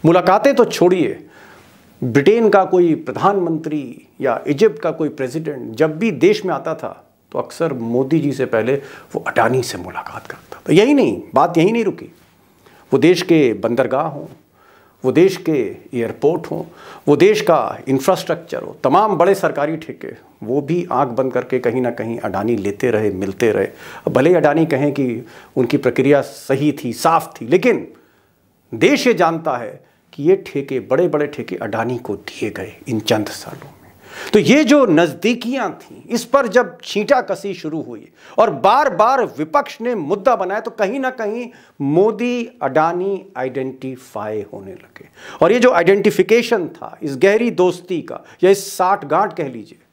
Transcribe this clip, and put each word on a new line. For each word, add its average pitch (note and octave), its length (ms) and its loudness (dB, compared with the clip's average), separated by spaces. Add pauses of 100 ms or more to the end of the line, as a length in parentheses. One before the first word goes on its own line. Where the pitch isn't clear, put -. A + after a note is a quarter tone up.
मुलाकातें F#3 500 6
तो A#3+ 100 6
छोड़िए, F3 600 0 (760)
ब्रिटेन C#3+ 480 4
का F#3+ 160 4
कोई F3 300 2
प्रधानमंत्री D#3 1120 -4 (140)
या B2+ 260 -2
इजिप्ट E3 340 2
का E3+ 100 -2
कोई D#3+ 180 -4
प्रेसिडेंट C3 640 -8
जब D#3 240 0
भी A3 120 0
देश F#3 340 2
में F3 80 -2
आता D3 220 -4
था, - 260 -12 (300)
तो - 80 -4
अक्सर D#3+ 340 -4
मोदी B2+ 460 0
जी C#3+ 120 0
से B2+ 140 -2
पहले A#2 300 0 (400)
वो - 120 -6
अडानी A#2+ 360 0
से - 140 -10
मुलाकात - 500 -14
करता - 320 -18
था। - 140 -2
यही A3+ 200 6
नहीं, C#3+ 280 2 (120)
बात E3 240 2
यही F3 140 4
नहीं A#3 120 -2
रुकी, F#3 220 -4 (840)
वो C3 80 4
देश E3+ 220 4
के D3 320 4
बंदरगाह A#2+ 540 0
हों, D3 180 -10 (800)
वो B2+ 80 0
देश F3+ 260 4
के D#3 200 -2 (360)
एयरपोर्ट C#3+ 580 -2
हों, D#3+ 120 -6 (440)
वो D3 80 6
देश F#3+ 260 6
का C#3 360 2 (100)
इंफ्रास्ट्रक्चर - 760 -2
हो, - 200 -14
तमाम F#3 320 2
बड़े F3+ 200 4
सरकारी D#3 420 -4
ठेके, - 360 -14 (300)
वो B2+ 180 -2
भी E3+ 300 -4
आंख B2+ 180 0
बंद C3 240 -2
करके B2 260 -2
कहीं B2 220 -2
ना A#2+ 100 -2
कहीं A#2 280 -8
अडानी G#2 360 -2
लेते G2+ 360 -2
रहे, G#2+ 200 0
मिलते G2 400 -2
रहे। G2 160 0 (400)
अब - 60 -2
भले C3+ 160 4
ही F3+ 60 6
अडानी D3+ 300 4
कहें D3 280 0
कि B2 320 -4 (300)
उनकी C3 220 0
प्रक्रिया C#3 440 2
सही C#3 500 -2 (120)
थी, A#2 100 -6
साफ E3 400 0
थी, A2+ 140 -14
लेकिन F#3 400 2 (840)
देश G3+ 360 2
ये A#3 60 4
जानता E3 440 0
है A#2+ 220 -10 (340)
कि C#3+ 100 -10
ये F3+ 240 2
ठेके, C3+ 320 -6
बड़े-बड़े D3 480 0
ठेके A#2+ 280 -10
अडानी A2+ 420 -4
को G#2+ 180 -8
दिए - 340 -10
गए F#2+ 260 -12 (120)
इन A2+ 120 -2
चंद G#2+ 280 0
सालों - 380 -14
में। - 80 -20 (600)
तो A3 60 8
ये B3+ 240 6
जो C4+ 220 6
नज़दीकियां G#3 840 0
थीं, - 380 -20
इस A#3 160 -4
पर C#4 220 2
जब A3+ 360 2
छींटाकसी G3+ 680 -4
शुरू D#3+ 280 -8
हुई A#2 260 -14 (300)
और A3+ 120 2
बार-बार A3+ 760 2 (140)
विपक्ष D#3+ 440 -4
ने A#3+ 140 -4
मुद्दा G3 400 0
बनाया, F#3+ 240 -4
तो - 120 -8
कहीं A3 280 -4
ना C4 100 -2
कहीं A#3 380 -8 (340)
मोदी A3 680 0 (120)
अडानी F3 640 -2 (120)
आइडेंटिफाई B2+ 1160 -8
होने G2 180 -16
लगे। - 380 -20 (320)
और E3+ 100 6
ये B3 80 4
जो B3 120 6
आइडेंटिफिकेशन G3 960 2
था - 360 -16
इस C#3 140 -6
गहरी G#3+ 340 2
दोस्ती F3 500 -2
का - 220 -14 (200)
या F#3 80 6
इस F#3+ 220 0
साठगांठ F#3 640 -2
कह D3+ 100 -6
लीजिए A#2 320 -16 (140)